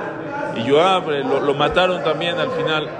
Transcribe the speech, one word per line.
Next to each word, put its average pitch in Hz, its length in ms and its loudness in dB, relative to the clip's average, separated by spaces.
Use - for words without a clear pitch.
y 117 140 -4
Joab, 165 420 4
eh, 143 120 -2
lo, 135 180 0
lo 139 140 2
mataron 170 480 2
también 165 360 -2
al 139 120 -2
final. 151 360 -2